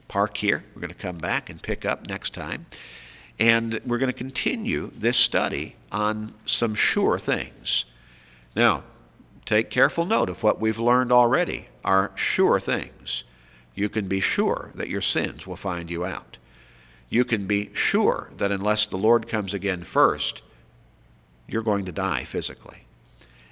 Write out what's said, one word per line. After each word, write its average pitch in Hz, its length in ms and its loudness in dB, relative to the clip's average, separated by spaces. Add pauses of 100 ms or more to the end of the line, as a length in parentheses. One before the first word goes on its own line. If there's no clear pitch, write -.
park 101 280 0
here. 90 260 -2 (120)
We're - 80 -12
gonna 85 120 -8
come 92 240 -6
back 90 320 -4
and 82 100 -12
pick - 240 -4
up - 220 -4
next 98 260 -6
time. 92 340 -6 (720)
And 113 440 2
we're 120 140 0
gonna 127 140 0
continue 131 840 -2
this 113 220 0
study 78 580 0 (160)
on 107 420 -2 (140)
some 110 300 0
sure 117 420 2
things. - 680 -2 (680)
Now, 101 300 2 (600)
take 110 240 2
careful 139 380 2
note 107 240 2
of - 140 -8
what 101 160 4
we've 110 180 0
learned 120 320 2
already 123 580 2 (160)
are 95 300 4
sure 131 460 2
things. - 640 -4 (500)
You 101 140 0
can 104 180 -2
be 95 140 0
sure - 560 0
that - 120 -4
your 98 140 -2
sins - 440 -2
will 90 100 -6
find 87 340 -4
you 85 140 -2
out. - 340 -8 (720)
You 120 140 4
can 107 220 -2
be 101 280 -2
sure - 640 0
that 101 160 0
unless 104 340 2
the 95 120 -6
Lord 113 300 4
comes 98 240 -2
again 92 300 -2
first, 95 600 0 (1080)
you're 110 140 -2
going 101 220 2
to 90 80 -6
die 90 320 -2
physically. - 600 -6 (680)